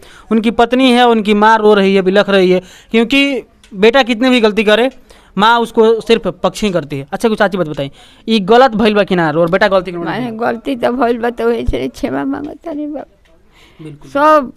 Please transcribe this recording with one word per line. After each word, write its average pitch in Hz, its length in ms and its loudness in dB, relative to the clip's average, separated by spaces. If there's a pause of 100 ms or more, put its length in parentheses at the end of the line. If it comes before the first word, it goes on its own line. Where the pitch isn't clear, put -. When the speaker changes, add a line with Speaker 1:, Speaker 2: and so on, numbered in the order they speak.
(320)
Speaker 1:
उनकी 220 200 0
पत्नी 247 400 2
है, 240 160 4
उनकी 220 260 2
माँ 214 240 4
रो 214 160 4
रही 196 220 2
है, 196 60 2
बिलख 190 280 0
रही 190 220 2
है, 180 100 0 (300)
क्योंकि 262 520 0 (300)
बेटा 233 300 2
कितने 240 260 0
भी 247 120 2
गलती 208 220 2
करे, 214 260 2 (480)
माँ 233 220 4
उसको 226 420 0
सिर्फ - 260 0 (160)
पक्ष 185 200 -4
ही 214 80 0
करती 147 260 -4
है। 139 140 -12
अच्छा, 208 180 -2
कुछ 214 100 -4
चाची 196 180 -2
बात 175 100 -2
बताइए, 147 240 -8 (360)
ये 226 120 2
गलत 233 360 4
भइल 214 180 0
बा 202 100 2
कि 190 120 -2
ना? 165 160 0
और 165 200 0
बेटा 202 160 2
गलती 185 240 -2
क्यों 170 120 -8
Speaker 2:
माने 185 160 -6
Speaker 1:
नहीं? 226 200 -8
Speaker 2:
गलती 240 360 -6
तो 240 180 -2
भइल 247 240 -2
बा, 233 120 -4
तो 233 180 -4
वही 240 200 -2
से 254 200 -4
क्षमा 269 380 -8
मांगतानी 294 640 -10
बाबू। - 960 -20
Speaker 1:
बिल्कुल। 143 280 -20
Speaker 2:
सब, 294 460 2